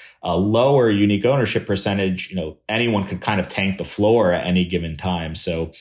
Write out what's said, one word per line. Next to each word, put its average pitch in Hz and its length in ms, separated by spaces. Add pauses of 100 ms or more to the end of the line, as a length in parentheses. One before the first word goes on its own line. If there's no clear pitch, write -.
(220)
a 87 160
lower 117 520
unique 101 360
ownership 120 400
percentage, 98 640
you 92 60
know, 80 200 (120)
anyone 110 360
could 95 160
kind 104 200
of 90 80
tank 95 300
the - 60
floor 104 480
at 78 140
any 90 180
given 85 320
time. 85 380
So 80 460